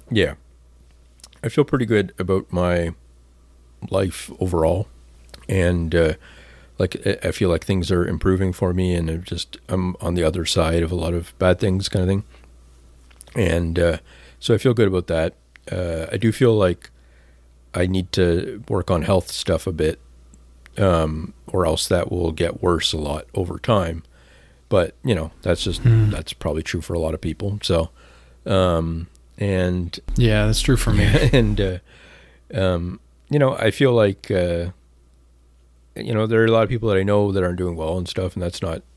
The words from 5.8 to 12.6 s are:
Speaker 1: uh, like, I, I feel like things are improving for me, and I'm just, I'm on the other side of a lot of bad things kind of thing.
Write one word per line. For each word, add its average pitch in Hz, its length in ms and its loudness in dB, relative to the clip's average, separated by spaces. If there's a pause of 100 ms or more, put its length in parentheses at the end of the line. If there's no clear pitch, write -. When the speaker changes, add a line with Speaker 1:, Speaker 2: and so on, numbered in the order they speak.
Speaker 1:
uh, 82 200 2 (640)
like, - 180 -2 (100)
I, 98 220 -2
I - 40 -2
feel 95 180 0
like 82 140 0
things 95 280 0
are 87 140 2
improving 92 460 0
for 90 200 -2
me, 90 220 0
and 85 160 -2
I'm 82 120 -6
just, - 360 -10 (100)
I'm 90 320 -2
on 87 140 -2
the 87 100 0
other 82 220 -2
side 82 360 2
of 82 80 -2
a 90 60 -4
lot 82 180 -2
of 85 240 -8
bad 90 220 2
things 98 280 0
kind 95 140 0
of 90 60 0
thing. 98 160 0 (1120)